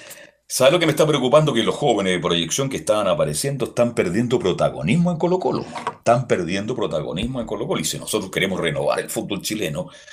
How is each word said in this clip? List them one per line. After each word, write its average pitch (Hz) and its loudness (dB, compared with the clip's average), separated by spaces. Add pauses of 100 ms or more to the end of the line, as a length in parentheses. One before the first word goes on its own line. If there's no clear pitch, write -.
(460)
¿Sabe 131 4
lo 175 4
que 160 2
me 151 4
está 151 4
preocupando? 143 4
Que 113 2
los 92 0
jóvenes 101 2
de 85 0
proyección 87 0
que - -6
estaban 107 0
apareciendo 90 0
están 120 0
perdiendo 113 2
protagonismo 87 0
en 160 -4
Colo-Colo. - 0 (320)
Están 120 2
perdiendo 104 -2
protagonismo 92 -4
en 113 -8
Colo-Colo. 139 -4
Y - -4
si - -4
nosotros 95 -4
queremos 90 -2
renovar 73 0
el - -8
fútbol 98 -6
chileno, 90 -4 (260)